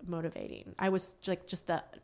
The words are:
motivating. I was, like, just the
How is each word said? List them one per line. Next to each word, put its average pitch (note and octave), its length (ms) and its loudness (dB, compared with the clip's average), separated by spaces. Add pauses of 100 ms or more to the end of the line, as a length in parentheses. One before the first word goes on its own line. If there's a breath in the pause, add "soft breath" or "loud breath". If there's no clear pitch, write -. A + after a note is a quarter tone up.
motivating. E3 760 -4
I F#3+ 100 6
was, F#3+ 260 4 (120)
like, F#3 200 0
just - 200 -4
the E3 140 4 (220)